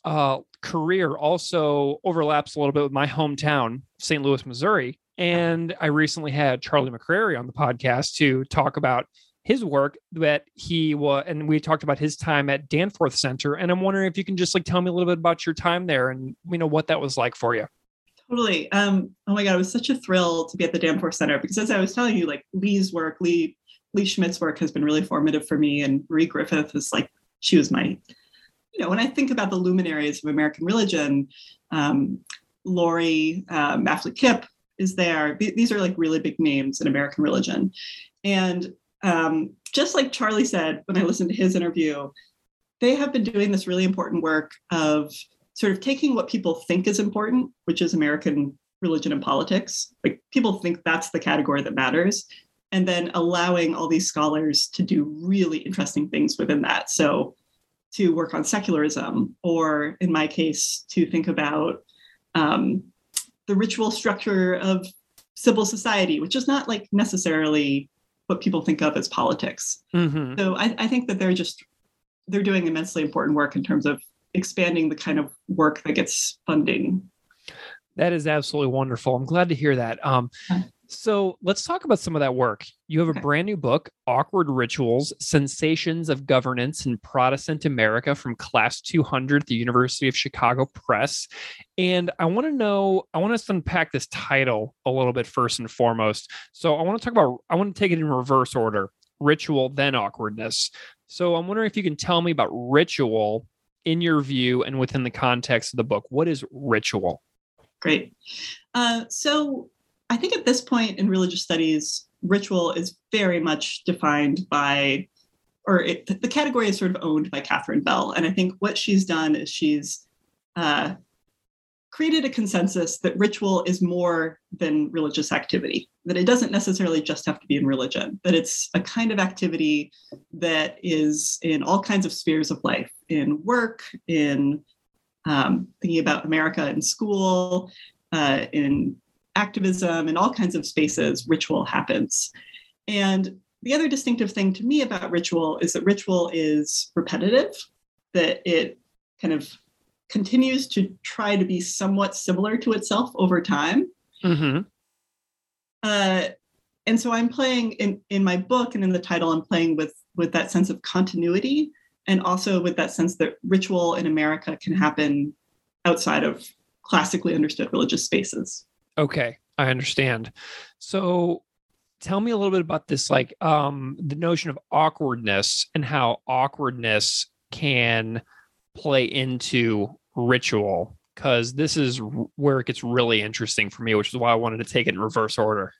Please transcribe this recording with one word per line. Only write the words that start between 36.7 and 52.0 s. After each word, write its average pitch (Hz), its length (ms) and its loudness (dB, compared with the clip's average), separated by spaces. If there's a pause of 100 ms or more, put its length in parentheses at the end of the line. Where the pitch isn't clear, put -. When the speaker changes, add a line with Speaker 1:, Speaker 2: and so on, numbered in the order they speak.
Speaker 2:
in - 60 -2
American 143 380 0
religion. - 480 0 (500)
And, 185 500 0 (300)
um, 165 480 0 (220)
just - 220 2
like 269 180 0
Charlie 214 320 0
said, 160 420 -2
when 185 100 -2
I 190 60 4
listened 175 280 0
to - 60 -2
his 185 200 2
interview, 156 540 -2 (720)
they 247 140 4
have 277 180 -2
been 233 120 2
doing 208 260 0
this 190 160 0
really 185 180 2
important 185 380 0
work 156 300 0 (180)
of 151 420 0 (420)
sort 202 180 0
of 196 80 -4
taking 269 340 0
what - 140 -2
people 170 380 -2
think 185 200 2
is 208 140 2
important, 226 500 0 (140)
which 170 180 0
is 170 120 0
American 147 600 0 (240)
religion 160 320 0
and 139 100 -2
politics. - 720 -2 (120)
Like, - 260 -2
people 226 240 2
think 175 300 -4
that's 165 260 -2
the 160 100 -2
category 143 420 0
that - 120 -6
matters, 165 520 0 (440)